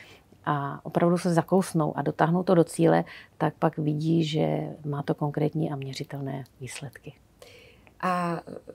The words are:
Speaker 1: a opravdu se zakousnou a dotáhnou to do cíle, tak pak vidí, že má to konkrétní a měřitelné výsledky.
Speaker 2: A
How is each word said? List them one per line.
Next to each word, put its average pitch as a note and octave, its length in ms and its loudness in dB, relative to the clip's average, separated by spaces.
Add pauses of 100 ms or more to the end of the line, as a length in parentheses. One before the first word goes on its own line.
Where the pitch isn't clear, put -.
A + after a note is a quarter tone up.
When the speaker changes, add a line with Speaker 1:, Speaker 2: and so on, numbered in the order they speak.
(440)
Speaker 1:
a C#3+ 420 -4
opravdu E3+ 320 2
se F3 160 0
zakousnou E3 600 2
a C#3+ 60 -2
dotáhnou D#3+ 400 2
to F#3 120 4
do E3 100 8
cíle, E3 400 4 (340)
tak D#3 200 0
pak D#3+ 200 0
vidí, D#3 460 0
že D#3 600 -2
má C#3+ 180 -6
to D#3 120 -2
konkrétní D3+ 560 -2
a D3 60 -8
měřitelné C3+ 680 -8 (160)
výsledky. - 520 -14 (880)
Speaker 2:
A F3+ 420 -2 (320)